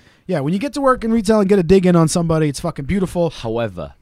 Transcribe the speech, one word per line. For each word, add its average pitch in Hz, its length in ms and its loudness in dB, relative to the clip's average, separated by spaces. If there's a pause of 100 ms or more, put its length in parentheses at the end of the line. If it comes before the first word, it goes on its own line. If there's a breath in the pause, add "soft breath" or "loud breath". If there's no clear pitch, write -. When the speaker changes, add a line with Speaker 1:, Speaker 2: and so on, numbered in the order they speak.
(280 soft breath)
Speaker 1:
Yeah, 170 140 -2
when 143 120 -2
you 202 60 -2
get 285 140 -6
to 294 80 -6
work 254 240 0
in 226 80 -2
retail 220 260 2
and 202 80 2
get 202 120 4
a 180 40 2
dig 180 220 4
in 180 100 6
on 165 140 4
somebody, 160 400 0
it's 139 100 -8
fucking - 260 -8
beautiful. 175 440 -2
Speaker 2:
However, 110 720 -8